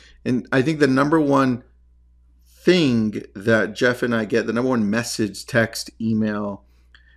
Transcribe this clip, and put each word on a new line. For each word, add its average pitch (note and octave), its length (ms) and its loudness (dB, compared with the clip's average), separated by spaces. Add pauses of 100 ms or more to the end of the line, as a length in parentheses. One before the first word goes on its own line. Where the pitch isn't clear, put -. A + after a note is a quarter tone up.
(280)
And B2 240 -2
I B2+ 120 2
think D3+ 160 -2
the C#3+ 80 4
number C#3+ 340 2
one C3+ 420 0 (800)
thing A#2+ 800 0 (120)
that G#2 400 0
Jeff B2 260 0
and A#2+ 120 0
I A2+ 120 0
get, G#2+ 220 0
the A2+ 60 -4
number B2 180 0
one A2+ 180 0
message, A2 560 -4
text, - 460 -2 (100)
email, G#2+ 640 -4 (540)